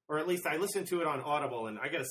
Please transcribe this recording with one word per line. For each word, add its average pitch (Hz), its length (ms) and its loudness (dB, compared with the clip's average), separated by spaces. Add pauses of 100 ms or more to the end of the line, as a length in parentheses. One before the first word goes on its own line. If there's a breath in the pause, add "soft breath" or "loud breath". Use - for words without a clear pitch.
or 151 120 0
at 165 80 0
least 175 180 0
I 156 120 2
listened 196 320 0
to 175 120 2
it 160 60 4
on 139 140 0
Audible, 139 440 0
and 107 140 -4
I 135 80 -2
gotta 143 240 -2